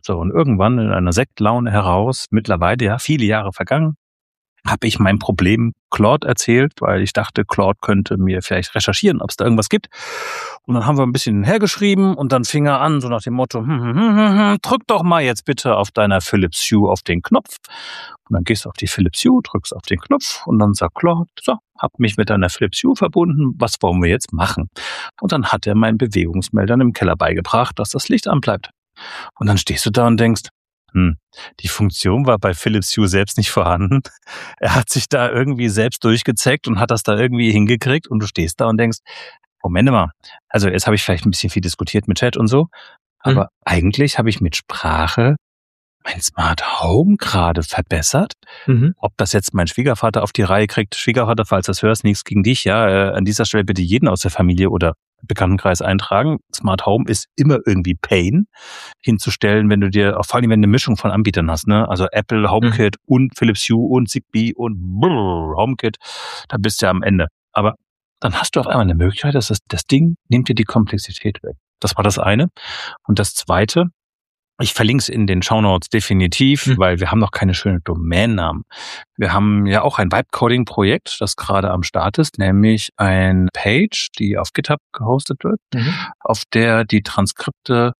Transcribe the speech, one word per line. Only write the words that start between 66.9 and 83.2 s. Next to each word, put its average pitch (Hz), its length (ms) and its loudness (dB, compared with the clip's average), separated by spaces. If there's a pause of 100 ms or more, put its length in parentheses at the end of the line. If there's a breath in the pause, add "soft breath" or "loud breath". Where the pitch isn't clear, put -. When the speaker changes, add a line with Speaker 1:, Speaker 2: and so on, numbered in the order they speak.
Speaker 1:
am 92 120 0
Ende. 92 240 2 (240)
Aber 107 240 0 (460)
dann 107 180 -2
hast - 160 -6
du 147 60 4
auf - 60 -4
einmal - 160 2
eine 90 120 2
Möglichkeit, 101 400 0
dass 131 120 0
das, 107 200 -2
das - 180 -8
Ding 165 300 2 (140)
nimmt 123 200 2
dir 120 60 2
die 113 100 0
Komplexität - 800 -4
weg. - 120 -12 (240)
Das - 160 -4
war 101 80 -2
das 101 160 2
eine. 120 300 2 (580 loud breath)
Und 101 120 2
das 104 140 -2
zweite, 107 540 0 (760)
ich 120 120 -2
verlinke 120 300 2
es - 40 -6
in 110 180 0
den 92 160 0
Shownotes 101 460 2
definitiv, 107 800 2
Speaker 2:
Mhm. 131 120 2
Speaker 1:
weil 90 200 2
wir 92 120 -2
haben 113 80 2
noch 101 120 0
keine 95 220 0
schönen 92 320 0
Domainnamen. 85 800 -2 (520 loud breath)
Wir 92 160 -2
haben 101 360 2
ja 98 160 2
auch - 160 -2
ein 95 120 0
Vibe-Coding-Projekt, 117 1080 0
das 101 160 -6
gerade 98 340 -2
am 90 120 -2
Start 92 340 -4
ist, 156 220 0
nämlich 101 580 2
ein 92 560 2